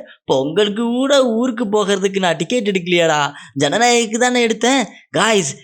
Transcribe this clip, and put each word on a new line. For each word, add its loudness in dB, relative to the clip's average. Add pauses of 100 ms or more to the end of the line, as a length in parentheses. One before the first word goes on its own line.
(240)
பொங்கலுக்கு 0
கூட 2
ஊருக்கு -2
போகிறதுக்கு 0
நான் 0
டிக்கெட் -2
எடுக்கலையாடா. 0 (280)
ஜனநாயகனுக்கு 2
தானே 2
எடுத்தேன். 0 (260)
காய்ஸ், 0